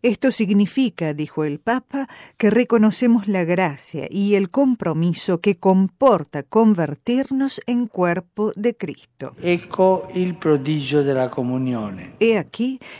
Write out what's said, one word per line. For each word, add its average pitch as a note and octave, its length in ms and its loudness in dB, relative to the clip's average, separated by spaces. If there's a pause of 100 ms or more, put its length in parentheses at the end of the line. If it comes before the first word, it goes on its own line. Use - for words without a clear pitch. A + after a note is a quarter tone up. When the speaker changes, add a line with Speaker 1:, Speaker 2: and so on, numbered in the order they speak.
Speaker 1:
"Esto B3 300 0
significa", G3 800 0
dijo D3+ 300 -6
el D3+ 160 -4
Papa, B3+ 500 -4 (260)
"que G#3+ 140 2
reconocemos A#3 800 4
la F#3 180 0
gracia E3 640 -2
y G3+ 240 0
el G3 160 0
compromiso F3 920 0
que G3+ 160 0
comporta F#3+ 880 2
convertirnos A3+ 1200 0
en A#3+ 200 -2
cuerpo F3+ 680 -2
de A#3 200 -2
Cristo". - 680 -14
Speaker 2:
Ecco F#3 760 0
il F3+ 200 -2
prodigio D3 680 0
della C3 260 0
comunione. B2 880 -6
Speaker 1:
He A3+ 180 2
aquí B3 420 -6 (200)